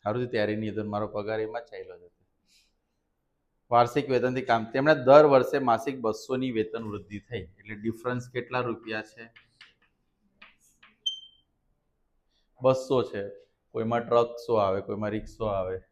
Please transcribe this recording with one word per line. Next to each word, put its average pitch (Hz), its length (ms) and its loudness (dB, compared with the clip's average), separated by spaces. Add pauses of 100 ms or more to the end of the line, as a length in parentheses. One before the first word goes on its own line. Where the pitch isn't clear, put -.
સારું 120 220 -2
છે 120 60 -10
ત્યારે 107 240 0
નહીં, 107 200 -6
તો 107 80 -4
મારો 104 240 -4
પગાર 104 320 -6
એમાં 110 220 -6
જ - 40 -18
ચાલ્યો 95 320 -16
જતો. 87 240 -20 (1500)
વાર્ષિક 120 380 2
વેતનથી 127 320 0
કામ. 113 300 0
તેમણે 143 240 4
દર 139 300 10
વર્ષે 139 340 4
માસિક 127 400 0
બસોની 127 520 -4
વેતન 110 320 -4
વૃદ્ધિ 101 360 -12
થઈ. 107 240 -12 (160)
એટલે 107 160 -14
ડિફરન્સ 113 540 -8
કેટલા 123 300 -6
રૂપિયા 113 420 -6
છે? 117 320 -18 (3250)
બસો 131 420 2
છે. 101 260 -8 (420)
કોઈમાં 113 300 -2
ટ્રક 117 360 2 (100)
સો 123 60 0
આવે, 98 280 2
કોઈમાં 104 280 -6
રિક્ષો 107 360 -8
આવે. 92 360 -4 (100)